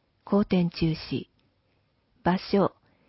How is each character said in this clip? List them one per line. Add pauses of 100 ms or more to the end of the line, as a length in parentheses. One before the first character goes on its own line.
(240)
公
展
中 (160)
止。 (960)
場 (140)
所、 (340)